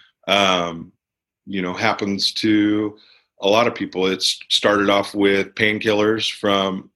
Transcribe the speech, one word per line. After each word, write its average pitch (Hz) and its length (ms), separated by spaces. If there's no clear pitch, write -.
Um, 92 640
you 98 160
know, 90 120
happens 101 580
to 107 640
a 98 60
lot 113 200
of 113 60
people. 92 320
It's - 420
started 101 420
off 101 240
with 98 400
painkillers 107 800
from, 98 640